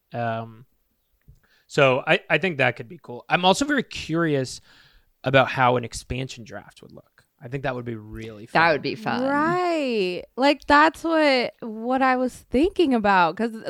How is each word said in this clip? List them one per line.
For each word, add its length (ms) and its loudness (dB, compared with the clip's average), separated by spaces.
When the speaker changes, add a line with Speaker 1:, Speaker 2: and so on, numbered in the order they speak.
Speaker 1:
Um, 500 -6
so 380 2
I, 220 2
I 100 2
think 200 -4
that 180 0
could 120 -16
be 120 -20
cool. 280 -18
I'm 160 0
also 200 4
very 200 0
curious 760 -2
about 280 4
how 260 2
an 80 -4
expansion 600 -10
draft 380 -18
would 100 -20
look. 320 -20
I 80 -16
think 140 -8
that 140 -4
would 80 -10
be 100 -8
really 520 -14
Speaker 2:
That 60 -16
Speaker 1:
fun. 200 6
Speaker 2:
would 100 -2
be 140 -4
fun. 260 -4
Speaker 3:
Right. 1000 0
Like, 300 0
that's 380 4
what, 560 2
what 420 -4
I 140 2
was 180 -2
thinking 600 0
about, 420 2
'cause 160 -4